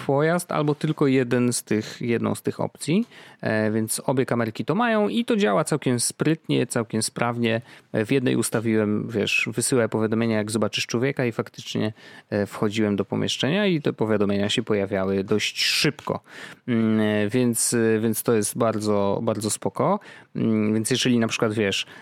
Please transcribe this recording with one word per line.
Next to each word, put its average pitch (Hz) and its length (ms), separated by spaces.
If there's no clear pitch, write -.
pojazd, 156 460
albo 151 220
tylko 151 320
jeden 123 460
z - 100
tych, - 380
jedną 113 340
z - 80
tych - 180
opcji. 170 460
E, 107 300
więc 110 360
obie 131 200
kamerki 117 380
to 147 100
mają 214 340
i 226 160
to 240 120
działa 196 280
całkiem 127 360
sprytnie, 139 680
całkiem 110 360
sprawnie. 117 580
E, 113 120
w - 60
jednej 131 260
ustawiłem, 110 720
wiesz, 110 440
wysyłaj 120 360
powiadomienia, 110 480
jak 104 140
zobaczysz 107 360
człowieka 131 400
i 113 60
faktycznie, 113 600
e, 101 160
wchodziłem 104 500
do 98 80
pomieszczenia 123 600
i 165 160
te - 100
powiadomienia 101 560
się 113 140
pojawiały 98 640
dość 104 400
szybko. - 560
Mm, 110 320
e, 107 280
więc, 120 460
e, 113 260
więc 110 220
to 120 120
jest 104 240
bardzo, 104 640
bardzo 107 280
spoko. 156 500
Mm, 110 380
więc 110 160
jeżeli 123 280
na 113 100
przykład, 110 240
wiesz, 104 340